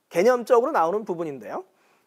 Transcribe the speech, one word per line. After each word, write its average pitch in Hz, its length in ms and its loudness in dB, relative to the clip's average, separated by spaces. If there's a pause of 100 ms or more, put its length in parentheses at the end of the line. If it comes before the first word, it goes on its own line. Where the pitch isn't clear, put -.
개념적으로 247 640 2
나오는 196 320 0
부분인데요. 156 600 -8 (420)